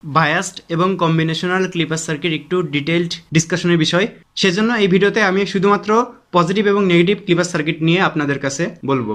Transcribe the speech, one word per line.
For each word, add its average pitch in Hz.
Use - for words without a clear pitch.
বায়াসড 160
এবং 175
কম্বিনেশনাল 165
ক্লিপার 160
সার্কিট 160
একটু 147
ডিটেইলড 170
ডিসকাশনের 170
বিষয়, 175
সেজন্য 202
এই 196
ভিডিওতে 202
আমি 190
শুধুমাত্র 202
পজিটিভ 180
এবং 202
নেগেটিভ 170
ক্লিপার 175
সার্কিট 160
নিয়ে 170
আপনাদের 143
কাছে 139
বলবো। 117